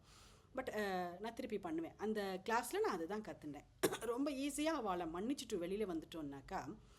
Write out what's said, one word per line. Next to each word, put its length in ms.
But, 220
அ, 440
நான் 140
திருப்பி 240
பண்ணுவேன். 380
அந்த 480
கிளாஸ்ல 360
நான் 120
அதுதான் 300
கத்துண்டேன். 420
<coughs> 180
ரொம்ப 300
ஈஸியா 340
அவளை 420
மன்னிச்சுட்டு 500
வெளியில 280
வந்துட்டோம்னாக்கா 920